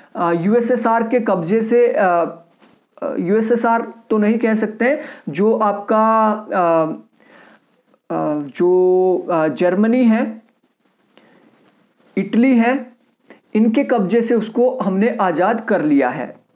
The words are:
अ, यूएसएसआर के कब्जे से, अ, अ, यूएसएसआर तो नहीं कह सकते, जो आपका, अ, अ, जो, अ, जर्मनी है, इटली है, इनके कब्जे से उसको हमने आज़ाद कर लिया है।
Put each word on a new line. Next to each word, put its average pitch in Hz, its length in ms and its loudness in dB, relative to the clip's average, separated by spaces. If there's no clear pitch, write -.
अ, 170 160 0
यूएसएसआर 226 680 0
के 226 180 0
कब्जे 196 420 0
से, 240 260 2
अ, 208 160 0
अ, - 1120 -6
यूएसएसआर 226 760 0
तो 220 80 0
नहीं 214 200 2
कह 220 160 0
सकते, 226 460 -2
जो 208 300 0
आपका, 220 720 0
अ, 170 640 -2
अ, 160 240 -2
जो, 180 960 2
अ, 160 180 0
जर्मनी 190 560 2
है, 226 380 0
इटली 233 400 2
है, 240 360 0
इनके 226 300 2
कब्जे 220 380 0
से 226 120 0
उसको 240 440 0
हमने 202 420 -2
आज़ाद 185 400 0
कर 190 220 -2
लिया 139 260 2
है। 123 280 -8